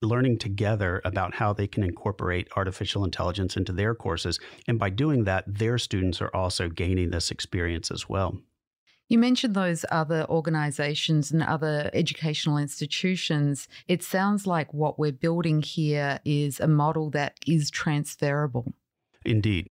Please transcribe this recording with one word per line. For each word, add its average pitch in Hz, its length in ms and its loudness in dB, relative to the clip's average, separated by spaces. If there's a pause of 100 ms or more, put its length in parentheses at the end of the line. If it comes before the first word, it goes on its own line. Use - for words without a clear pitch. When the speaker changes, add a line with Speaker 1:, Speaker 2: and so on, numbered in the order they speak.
Speaker 1:
learning 120 360 2
together 101 640 0
about 92 300 -2
how 104 180 0
they 101 140 -2
can 104 180 -2
incorporate 92 720 -2
artificial 98 480 -2
intelligence 90 520 -2
into 92 160 -2
their 104 220 0
courses. - 460 -4 (260)
And 117 120 0
by 101 120 0
doing 127 340 2
that, 95 220 0
their 110 320 0
students 92 420 0
are - 140 -6
also 92 340 -2
gaining 87 420 0
this 85 200 -2
experience 85 600 -4
as 85 180 -8
well. 95 300 -2 (720)
Speaker 2:
You 226 80 6
mentioned 247 360 4
those 180 360 0
other 160 400 0
organizations 151 1000 0
and 160 120 2
other 151 500 0
educational 151 640 0
institutions. 147 1120 -2 (200)
It 175 140 0
sounds 202 440 0
like 165 260 0
what 147 260 -2
we're 151 140 0
building 165 480 2
here 147 640 0
is 147 360 0
a - 80 4
model 151 420 4
that 143 260 -2 (100)
is 151 240 4
transferable. 147 1040 0 (500)
Speaker 1:
Indeed. 104 480 4